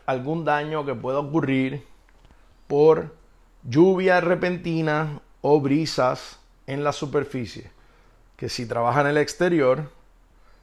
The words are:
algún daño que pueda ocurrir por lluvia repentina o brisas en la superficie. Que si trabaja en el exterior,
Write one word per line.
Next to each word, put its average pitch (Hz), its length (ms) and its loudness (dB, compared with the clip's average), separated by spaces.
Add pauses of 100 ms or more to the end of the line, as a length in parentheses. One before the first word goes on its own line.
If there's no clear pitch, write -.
algún 143 380 -4
daño 151 420 -2
que 135 100 -6
pueda 131 240 -4
ocurrir 139 640 -2 (840)
por 156 480 4 (480)
lluvia 180 580 4
repentina 165 1000 -2 (200)
o 147 200 4
brisas 139 760 -2 (260)
en 139 180 -6
la 147 80 0
superficie. 135 800 -6 (640)
Que - 140 -8
si 123 160 -8
trabaja 120 340 0
en 143 80 2
el 147 100 0
exterior, 147 720 0 (720)